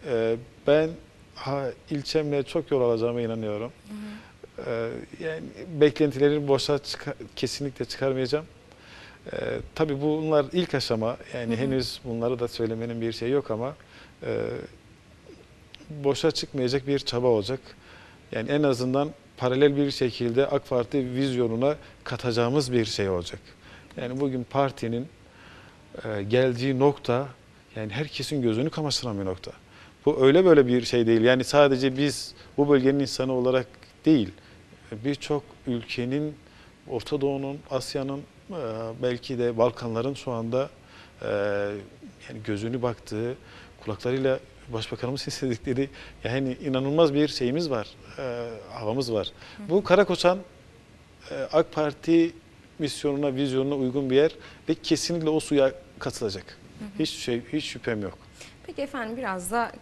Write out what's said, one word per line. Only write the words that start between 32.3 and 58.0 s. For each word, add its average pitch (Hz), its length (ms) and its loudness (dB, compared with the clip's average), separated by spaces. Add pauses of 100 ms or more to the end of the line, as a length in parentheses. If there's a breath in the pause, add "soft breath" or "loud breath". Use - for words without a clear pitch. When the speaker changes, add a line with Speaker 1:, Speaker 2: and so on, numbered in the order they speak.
Speaker 1:
bu 143 120 4
bölgenin 135 300 6
insanı 131 340 -2
olarak 127 340 2 (380)
değil, 131 260 4 (600 soft breath)
birçok 139 520 -4 (240)
ülkenin, 127 680 -4 (540 soft breath)
Orta 139 320 -4
Doğu'nun, 139 360 -4 (120)
Asya'nın, 135 500 -4 (300)
e, 196 40 -12 (500)
belki 123 360 -2
de 120 180 0
Balkanların 120 560 0
şu 135 180 -8
anda, 117 380 -2 (520 loud breath)
e, 107 60 -6 (1000)
yani 117 160 -12
gözünü 113 360 -4
baktığı, 117 540 -4 (480 loud breath)
kulaklarıyla 131 560 -2 (300)
başbakanımız 120 580 -6
<laughs> - 0 -
hissettikleri, 135 600 -4 (340 loud breath)
yani 127 420 -2
inanılmaz 139 480 2
bir 147 140 4
şeyimiz 139 420 -2
var, 113 180 -2 (320)
e, 120 300 -6 (220)
havamız 120 420 -4
var. 98 180 0 (260 loud breath)
Speaker 2:
Hı 208 60 -14
hı. 202 60 -10
Speaker 1:
Bu 196 140 2
Karakoçan, 185 560 4 (920)
e, 143 40 -10
ak 151 360 0
Parti 165 600 2 (460)
misyonuna, 143 560 -2
vizyonuna 135 400 0
uygun 131 340 -2
bir 127 60 4
yer 151 160 6 (380 loud breath)
ve 160 40 4
kesinlikle 160 560 0
o 156 100 2
suya 135 320 4 (280)
katılacak. 101 580 -6 (220)
Speaker 2:
Hı - 60 -12
hı. - 40 -12 (100)
Speaker 1:
Hiç 156 100 -2
şey, 120 320 -4 (120)
hiç 151 120 -2
şüphem 117 360 -6